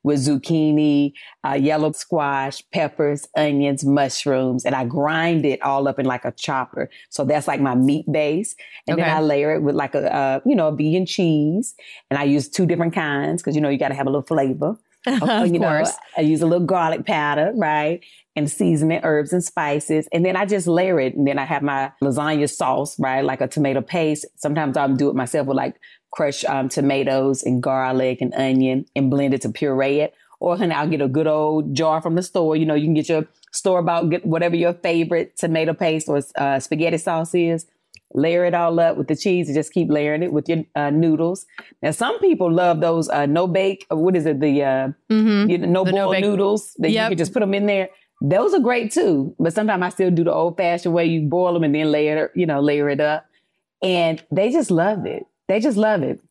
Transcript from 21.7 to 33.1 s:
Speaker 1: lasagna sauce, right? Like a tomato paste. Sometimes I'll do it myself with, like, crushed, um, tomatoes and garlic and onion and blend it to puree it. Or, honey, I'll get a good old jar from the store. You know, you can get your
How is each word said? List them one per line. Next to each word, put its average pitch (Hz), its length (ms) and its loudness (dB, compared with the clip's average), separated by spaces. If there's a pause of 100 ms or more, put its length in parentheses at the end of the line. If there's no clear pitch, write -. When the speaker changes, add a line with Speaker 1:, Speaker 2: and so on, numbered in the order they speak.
Speaker 1:
lasagna 147 480 0
sauce, 135 500 -2
right? 135 240 0
Like 135 180 -2
a 131 60 -2
tomato 135 340 0
paste. 156 440 -2 (100)
Sometimes 147 420 -2
I'll 139 160 2
do 139 160 2
it - 60 -2
myself 131 320 -2
with, 135 100 0
like, 131 180 -4 (360)
crushed, 143 380 -4
um, 135 180 -2
tomatoes 135 760 0
and 123 180 0
garlic 131 580 0
and 127 140 -4
onion 131 500 2 (120)
and 139 160 2
blend 139 220 2
it 131 100 -2
to 107 60 -4
puree 139 500 0
it. 151 140 -2 (260)
Or, 175 180 0
honey, 175 160 0
I'll 151 140 -2
get 156 140 0
a 139 60 0
good 151 200 0
old 151 480 0
jar 160 260 0
from 165 140 -2
the 180 80 0
store. 160 320 0
You 160 100 2
know, 156 80 0
you 147 120 2
can 160 100 2
get 151 120 0
your 156 200 0 (260)